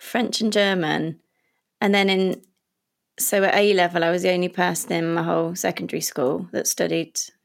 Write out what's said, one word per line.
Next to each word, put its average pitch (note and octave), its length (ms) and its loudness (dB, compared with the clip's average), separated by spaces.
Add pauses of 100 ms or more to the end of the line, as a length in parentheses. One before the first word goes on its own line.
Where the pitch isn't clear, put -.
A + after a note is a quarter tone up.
French - 400 -4
and A3 120 0
German. E3 680 0 (600)
And G3+ 140 2
then G3 140 4
in, F#3+ 320 0 (800)
so G3+ 260 0
at F#3+ 100 4
A G#3 200 4
level, F3 300 2
I E3 60 2
was F3+ 120 0
the F#3 80 2
only F3+ 180 0
person F3 440 -2
in E3 200 -2
my E3+ 100 -2
whole E3 320 -2
secondary F3 460 -4
school D#3+ 520 -4
that - 140 -4
studied E3 540 -2 (240)